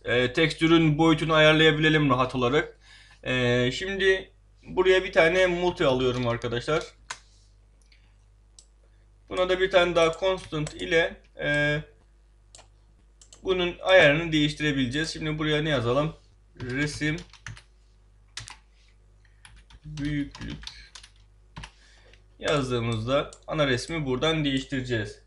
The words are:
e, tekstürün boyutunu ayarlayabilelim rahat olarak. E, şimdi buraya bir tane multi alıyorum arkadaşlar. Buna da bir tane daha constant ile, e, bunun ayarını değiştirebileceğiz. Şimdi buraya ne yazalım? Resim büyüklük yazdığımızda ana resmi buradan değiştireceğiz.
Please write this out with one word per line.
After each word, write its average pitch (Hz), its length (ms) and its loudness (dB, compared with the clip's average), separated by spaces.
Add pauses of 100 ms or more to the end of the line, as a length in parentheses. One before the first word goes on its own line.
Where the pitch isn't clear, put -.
e, 123 280 0
tekstürün 160 640 4
boyutunu 160 360 2
ayarlayabilelim 156 760 4
rahat 123 260 0
olarak. 131 440 0 (440)
E, 123 480 0
şimdi 190 600 0 (320)
buraya 185 400 2
bir 185 80 -8
tane 180 360 4
multi 175 380 0
alıyorum 127 420 0
arkadaşlar. 120 560 -4 (2500)
Buna 185 200 -2
da 185 100 0
bir 190 120 0
tane 175 240 4
daha 165 240 2
constant 170 540 -4
ile, 175 480 -2 (180)
e, 147 400 -2 (1600)
bunun 180 380 -2
ayarını 165 500 6
değiştirebileceğiz. 151 840 -2
Şimdi 156 240 -6
buraya 151 240 -2
ne 156 80 -4
yazalım? 139 460 -2 (460)
Resim 147 540 -4 (2750)
büyüklük 147 800 -8 (1800)
yazdığımızda 123 920 -2 (160)
ana 147 200 -2
resmi 143 380 -4
buradan 151 400 -2
değiştireceğiz. 123 800 -4